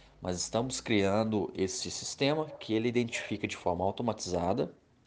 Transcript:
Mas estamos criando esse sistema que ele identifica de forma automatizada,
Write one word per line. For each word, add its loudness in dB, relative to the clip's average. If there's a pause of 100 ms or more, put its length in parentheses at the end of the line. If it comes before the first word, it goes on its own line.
(220)
Mas -2
estamos -2
criando 2
esse -2
sistema 0
que -6
ele 2
identifica 0
de -6
forma 0
automatizada, 0 (340)